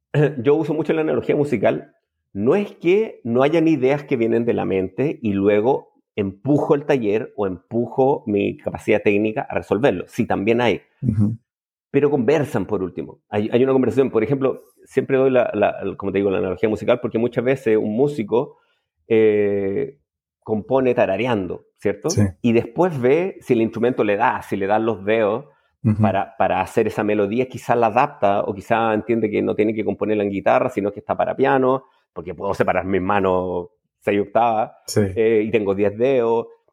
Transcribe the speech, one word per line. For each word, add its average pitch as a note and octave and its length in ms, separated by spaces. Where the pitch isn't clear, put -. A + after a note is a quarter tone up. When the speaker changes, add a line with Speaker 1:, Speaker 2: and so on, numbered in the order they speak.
Speaker 1:
<clears throat> C#3+ 240
yo C3 180
uso D#3+ 200
mucho D#3+ 180
la D#3+ 80
analogía D#3 340
musical. C#3 580
No A2 220
es G3+ 180
que G3 500
no A#2 180
hayan D#3+ 260
ideas D3 360
que C#3+ 120
vienen A#2 300
de A#2 80
la G2 120
mente F#2+ 560
y G#2+ 120
luego G#2 600
empujo C3 600
el C#3+ 100
taller A2 500
o G#2 120
empujo A#2+ 800
mi G2+ 300
capacidad - 440
técnica G#2+ 400
a - 140
resolverlo. G2 520
Sí, - 200
también G#2 340
hay. G#2+ 200
Speaker 2:
Ujú. G#2+ 340
Speaker 1:
Pero C#3 220
conversan, C3+ 560
por G2 160
último. - 460
Hay, G#2+ 220
hay A#2+ 120
una C3+ 100
conversación. B2+ 380
Por A2 120
ejemplo, C3+ 380
siempre C3 320
doy C3+ 140
la, B2 240
la, G2 420
como G2 140
te F#2+ 80
digo, G2+ 100
la F#2+ 80
analogía F#2+ 320
musical, G#2+ 320
porque A#2 160
muchas A#2 260
veces B2 340
un G#2+ 180
músico, C3+ 640
eh, G#2 880
compone B2 500
tarareando, G2+ 720
¿cierto? - 340
Speaker 2:
Sí. G#2+ 100
Speaker 1:
Y A#2 120
después D3+ 480
ve D#3+ 400
si - 120
el A2+ 80
instrumento A#2 420
le G#2 120
da, A2 280
si - 120
le G2 120
dan A2 180
los G#2 180
dedos A2 420
Speaker 2:
Ujú. G#2+ 180
Speaker 1:
para, G2 360
para F#2 240
hacer G#2+ 260
esa G#2+ 160
melodía, G#2 440
quizá A#2+ 280
la A#2 120
adapta G#2+ 540
o G#2+ 120
quizá A2 400
entiende A2 360
que G2+ 120
no G2+ 140
tiene G#2+ 180
que A2 120
componerla G2+ 380
en G2+ 60
guitarra, A#2 400
sino G2+ 220
que - 80
está - 180
para F2 180
piano, C3 500
porque F2+ 200
puedo F#2+ 200
separar F2+ 320
mis F#2+ 160
manos F#2 640
seis G2+ 220
octavas, A2+ 500
Speaker 2:
Sí. - 160
Speaker 1:
eh, A2+ 300
y A2 60
tengo G2+ 220
diez G2+ 240
dedos. A#2 500